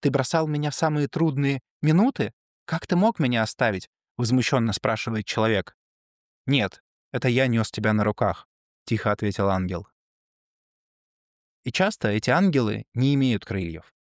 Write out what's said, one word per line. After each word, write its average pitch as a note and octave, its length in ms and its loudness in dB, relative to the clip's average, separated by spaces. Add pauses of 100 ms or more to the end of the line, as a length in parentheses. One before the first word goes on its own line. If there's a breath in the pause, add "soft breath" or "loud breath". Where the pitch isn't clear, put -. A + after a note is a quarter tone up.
ты D3 80 2
бросал C3+ 380 0
меня D3 240 -2
в - 40 -10
самые D3+ 320 0
трудные C#3 540 0 (200)
минуты? D#3 520 2 (320)
Как - 220 -6
ты - 80 0
мог G3+ 240 2
меня B2 240 2
оставить?" — G#2+ 460 -2 (280)
возмущенно A#2+ 560 2
спрашивает A2 520 -4
человек. A2 520 -2 (720)
"Нет, B2+ 360 -2 (280)
это B2+ 180 -2
я B2+ 180 2
нес A2+ 240 0
тебя G#2+ 220 0
на G#2+ 100 2
руках", — G#2 440 -2 (380)
тихо G#2+ 260 -2
ответил G#2 380 -2
ангел. F#2 380 -4 (1800)
И B2+ 60 -8
часто F#3+ 340 0
эти A2 220 0
ангелы C3 640 2
не C3+ 220 2
имеют C3 280 0
крыльев. E2+ 580 -6